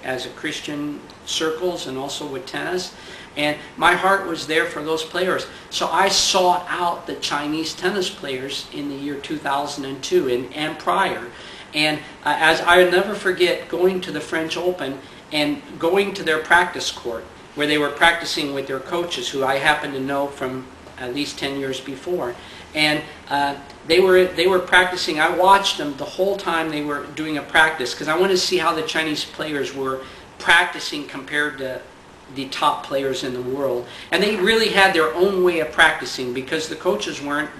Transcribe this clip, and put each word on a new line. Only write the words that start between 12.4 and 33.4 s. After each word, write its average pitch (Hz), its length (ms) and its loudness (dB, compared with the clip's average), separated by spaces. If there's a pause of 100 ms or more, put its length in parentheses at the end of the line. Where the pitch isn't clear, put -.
I'll 180 280 8
never 196 240 2
forget 180 540 0
going 180 320 2
to 160 100 -8
the 147 100 -4
French 160 360 -4
Open 170 420 -2 (320)
and 147 320 0 (160)
going 190 360 2
to 175 100 -6
their 156 140 2
practice - 520 4
court 113 320 -8 (320)
where 147 140 0
they 151 100 4
were 143 120 2
practicing 165 640 2
with 135 140 -4
their 131 140 -4
coaches, 170 480 -4
who 135 160 -2
I 139 140 2
happened 151 360 0
to 131 60 -4
know 139 260 -2
from 131 400 -8 (320)
at 127 160 -6
least 143 240 -4
ten 139 220 -4
years 135 200 -4
before. 135 540 -4 (400)
And, 151 260 2 (280)
uh, 143 260 0 (320)
they 170 140 6
were, 185 240 8
they 180 240 2
were 185 100 4
practicing. 180 640 2
I 170 160 4
watched 185 420 6
them 147 200 -4
the 143 60 -6
whole 196 320 0
time 165 340 -2
they 147 120 -4
were 147 320 -4
doing 156 240 -4
a 139 40 -6
practice 160 520 2
'cause 151 140 -8
I 156 80 2
wanted 190 160 4
to 180 60 4
see 180 200 2
how 165 160 2
the 160 80 -2
Chinese 156 420 -2
players 143 480 -6
were 135 280 -4 (400)
practicing 170 680 2
compared 143 520 -4
to 127 220 -6 (560)
the 135 100 -6
top - 400 0
players 139 380 -2
in 127 100 -4
the 123 80 -6